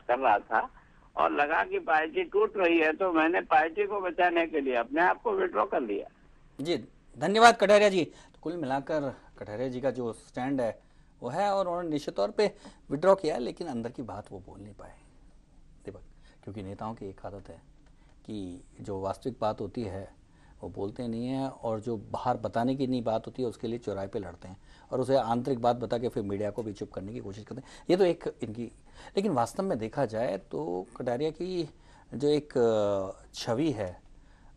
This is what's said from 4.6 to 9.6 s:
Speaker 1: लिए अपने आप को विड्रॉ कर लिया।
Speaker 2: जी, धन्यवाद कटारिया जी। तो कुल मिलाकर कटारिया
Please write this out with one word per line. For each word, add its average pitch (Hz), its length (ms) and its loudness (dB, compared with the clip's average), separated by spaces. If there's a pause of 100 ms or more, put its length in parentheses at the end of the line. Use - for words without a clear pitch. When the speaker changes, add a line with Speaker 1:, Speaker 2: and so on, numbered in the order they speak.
Speaker 1:
लिए 131 140 0
अपने 123 280 0
आप 180 200 2
को 214 100 0
विड्रॉ 190 320 0
कर 185 160 0
लिया। 104 280 -4 (520)
Speaker 2:
जी, 143 240 -2 (340)
धन्यवाद 220 380 8
कटारिया 208 320 8
जी। 185 160 4
तो - 380 -18
कुल 156 100 -4
मिलाकर 139 640 -2 (220)
कटारिया 107 300 -6